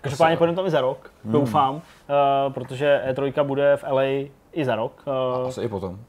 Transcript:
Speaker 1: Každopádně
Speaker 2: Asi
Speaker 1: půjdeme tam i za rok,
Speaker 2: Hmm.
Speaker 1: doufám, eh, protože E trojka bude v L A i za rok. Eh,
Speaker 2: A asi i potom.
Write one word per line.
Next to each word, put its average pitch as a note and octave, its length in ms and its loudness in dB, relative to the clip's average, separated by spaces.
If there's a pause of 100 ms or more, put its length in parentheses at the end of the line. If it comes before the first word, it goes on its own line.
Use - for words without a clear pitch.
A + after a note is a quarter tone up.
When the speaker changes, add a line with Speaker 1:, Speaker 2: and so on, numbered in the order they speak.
Speaker 1:
Každopádně D#3+ 320 2
Speaker 2:
Asi - 40 0
Speaker 1:
půjdeme E3+ 180 2
tam F#3 100 -4
i F#3+ 40 0
za D3+ 120 2
rok, C3 300 -4 (120)
Speaker 2:
Hmm. G#2+ 100 -2
Speaker 1:
doufám, C#3+ 480 2 (280)
eh, C#3+ 40 0 (360)
protože C3+ 560 0
E C3 80 -2
trojka C#3 300 0
bude C#3+ 340 2
v - 60 -10
L C3+ 160 0
A C#3 320 -2 (220)
i D#3 120 -2
za A#2+ 100 0
rok. A2+ 320 -6
Eh, C#3+ 40 -4 (320)
Speaker 2:
A B2+ 40 -4
asi B2+ 140 -8
i A#2 60 -4
potom. F#2+ 300 -6 (120)